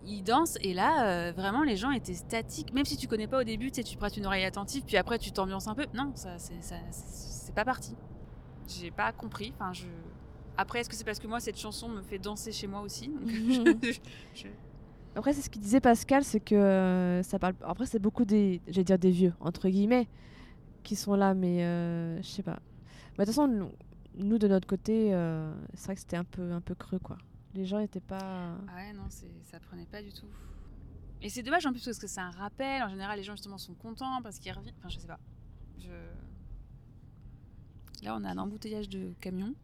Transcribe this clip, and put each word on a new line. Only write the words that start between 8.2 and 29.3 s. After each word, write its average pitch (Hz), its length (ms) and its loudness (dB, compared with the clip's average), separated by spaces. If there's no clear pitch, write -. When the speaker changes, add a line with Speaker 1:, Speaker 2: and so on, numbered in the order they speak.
Speaker 1:
J'ai 175 220 -8
pas 214 200 0
compris. 226 480 -8
Enfin, 185 140 -4
je... 180 120 -10
après, 196 220 0
est-ce 240 100 -4
que - 60 -10
c'est - 100 -8
parce 214 140 -4
que 220 80 -10
moi, 233 140 -2
cette 220 180 -6
chanson 226 300 -8
me 214 120 -6
fait 190 180 -8
danser 208 340 -6
chez 208 140 -6
moi 196 140 -4
aussi, 214 280 -8
donc 302 100 -4
<laughs> - 60 -6
Speaker 2:
Mhm. 226 580 6
Speaker 1:
je, 233 80 2
je - 140 -14
Speaker 2:
Après, 269 180 4
c'est 285 80 0
ce - 80 -6
qu'il 214 120 -10
disait 202 200 6
Pascal, 262 420 8
c'est 220 160 2
que, - 160 4
euh, 185 680 6
ça 196 140 -2
parle. 185 180 2
Après, 185 200 -2
c'est 226 140 0
beaucoup 214 240 4
des, 196 440 6
j'allais 185 180 4
dire 185 140 8
des 185 120 8
vieux, 175 300 8
entre 175 260 0
guillemets, 214 400 6
qui 214 120 -2
sont 202 200 2
là, 196 180 6
mais, 175 320 4
euh, 170 560 0
je - 60 -8
sais - 160 -8
pas. - 160 -6
Bah, 202 60 4
de - 20 4
toute 226 100 0
façon, 294 120 6
nous, 208 240 2
nous, 202 220 2
de 208 100 6
notre 190 200 6
côté, 214 460 4
euh, 160 380 0
c'est - 140 -12
vrai 196 80 -4
que - 60 -14
c'était - 160 -6
un 175 60 -2
peu, 175 300 -6
un 175 80 -4
peu 180 140 -6
creux, - 240 -4
quoi. - 180 -10
Les 190 120 -4
gens 196 140 0
étaient 202 220 -4
pas 190 180 -10
Speaker 1:
Ah 185 560 -8
ouais, 202 180 -14
non, 196 160 -14
c'est, 180 220 -16